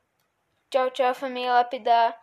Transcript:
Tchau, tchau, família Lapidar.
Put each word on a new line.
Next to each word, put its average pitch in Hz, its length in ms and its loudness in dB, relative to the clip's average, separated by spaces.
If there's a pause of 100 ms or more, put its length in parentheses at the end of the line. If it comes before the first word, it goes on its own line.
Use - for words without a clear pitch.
(720)
Tchau, 254 220 0
tchau, 254 200 0
família 247 420 -6
Lapidar. 233 680 2